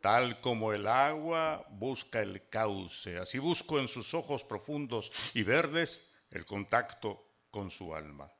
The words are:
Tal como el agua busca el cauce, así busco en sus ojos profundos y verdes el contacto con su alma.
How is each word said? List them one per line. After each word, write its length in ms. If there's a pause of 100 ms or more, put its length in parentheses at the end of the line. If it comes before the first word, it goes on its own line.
Tal 400
como 320
el 160
agua 800
busca 520
el 260
cauce, 720
así 200
busco 400
en 80
sus 280
ojos 280
profundos 680 (200)
y 120
verdes 680 (200)
el 120
contacto 800 (280)
con 180
su 240
alma. 460